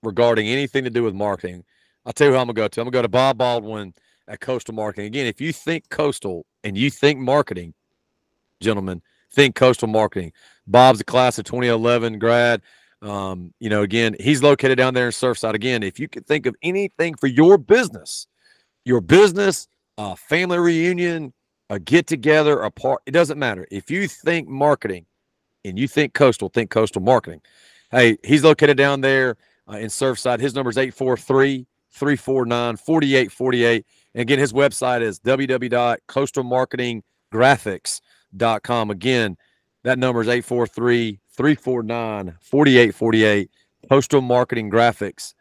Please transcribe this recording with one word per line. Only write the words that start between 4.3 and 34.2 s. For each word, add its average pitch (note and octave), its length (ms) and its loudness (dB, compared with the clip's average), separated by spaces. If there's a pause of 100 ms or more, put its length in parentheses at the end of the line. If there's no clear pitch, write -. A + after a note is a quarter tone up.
Coastal A#2+ 380 -8
Marketing. G#2+ 300 -8
Again, B2+ 200 -6
if A2+ 140 -8
you D#3 120 -6
think - 360 -8
Coastal G2+ 580 -6 (160)
and G2+ 160 -8
you C3 140 0
think C#3 260 0
marketing, B2 560 -4 (840)
gentlemen, F#2+ 420 -4 (300)
think C#3 240 4
Coastal B2+ 320 4
Marketing. G#2 440 -2 (360)
Bob's B2 320 6
a G#2 40 -6
class B2+ 360 0
of G#2+ 40 -10
twenty B2 220 -4
eleven A#2 540 0
grad. A#2+ 420 2 (400)
Um, F#2+ 560 -10
you A2+ 100 -8
know, G#2 140 2
again, A2 380 0
he's C3 240 0
located C3+ 340 4
down B2+ 160 2
there B2 120 0
in A#2+ 60 -4
Surfside. A#2 420 -4
Again, A#2 280 -4
if G2 160 -8
you D3 80 -10
could - 180 -12
think D3+ 220 -2
of A#2 160 -4
anything E3+ 540 -4
for - 100 -2
your D#3 320 6
business, D#3+ 680 0 (560)
your A#2+ 160 2
business, F#3+ 680 4 (320)
a G2+ 160 -10
family F3 460 -2
reunion, E3+ 720 -2 (360)
a G#2 120 -8
get-together, D3+ 800 2
a G#2+ 100 -4
par-, - 340 -4
it - 60 -14
doesn't D3 300 0
matter. G#2+ 320 -6
If G2 180 -10
you F#3 160 -4
think E3 400 -4
marketing C3+ 580 -2 (600)
and F#2 120 -10
you C3 120 -2
think D3 260 -2
Coastal, A#2+ 340 2
think A2 220 -2
Coastal A2 320 -2
Marketing. G#2 380 0 (500)
Hey, A#2+ 320 4
he's C#3+ 220 2
located D3 320 4
down C#3 240 2
there, C3 360 0 (320)
uh, G#2 100 -16
in A2 100 -10
Surfside. B2 500 -2
His B2+ 160 -4
number C3 160 -4
is A2 80 -4
eight C3 160 -2
four B2+ 220 -2
three, C3+ 500 0 (240)
three C#3+ 240 -2
four C3 320 -2
nine, A#2+ 300 -2
four D#3+ 260 -2
eight C3+ 300 0
four B2+ 200 -2
eight. A#2 320 2 (300)
And A#2+ 80 -4